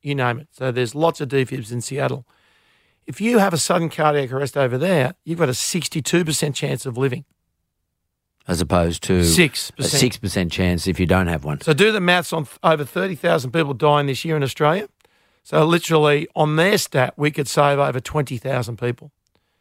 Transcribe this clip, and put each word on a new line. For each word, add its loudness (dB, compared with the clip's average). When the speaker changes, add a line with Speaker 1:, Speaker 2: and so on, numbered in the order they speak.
Speaker 1:
you -4
name 0
it. -18
So -4
there's -2
lots 0
of -6
defibs -2
in -6
Seattle. -4
If -10
you 2
have 4
a 2
sudden 0
cardiac 0
arrest -4
over 2
there, 0
you've -6
got 2
a 0
sixty-two -2
percent -2
chance -4
of -8
living. -2
Speaker 2:
As -2
opposed 0
to 2
Speaker 1:
Six 2
percent. -4
Speaker 2:
a 0
six 2
percent -2
chance 0
if -2
you 2
don't 4
have -4
one. -6
Speaker 1:
So 2
do 4
the 0
maths 0
on -4
th-, -20
over 2
thirty -4
thousand 0
people -2
dying 2
this -4
year -2
in 0
Australia. 0
So 2
literally 2
on 2
their 4
stat, 0
we 0
could -4
save 2
over 0
twenty -4
thousand -4
people. -6